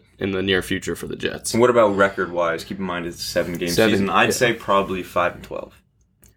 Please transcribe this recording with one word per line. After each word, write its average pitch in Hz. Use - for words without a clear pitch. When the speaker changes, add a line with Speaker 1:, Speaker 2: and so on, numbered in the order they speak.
Speaker 1:
in 98
the 92
near 95
future 87
for -
the -
Jets. -
Speaker 2:
And 110
what 123
about 107
record-wise? 87
Keep 95
in 98
mind 87
it's 85
a -
seven-game 87
Speaker 1:
Seven, 107
Speaker 2:
season. 98
I'd 101
Speaker 1:
yeah. 110
Speaker 2:
say 117
probably 95
five 87
and -
twelve. -